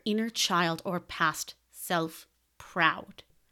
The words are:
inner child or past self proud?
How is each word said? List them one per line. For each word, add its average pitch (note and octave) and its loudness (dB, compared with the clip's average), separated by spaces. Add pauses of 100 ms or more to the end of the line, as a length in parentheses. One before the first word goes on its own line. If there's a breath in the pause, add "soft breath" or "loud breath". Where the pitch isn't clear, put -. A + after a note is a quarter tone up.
inner A3 0
child E3+ 2
or F3+ -2
past - -2 (180)
self - -4 (300)
proud? - 0 (280)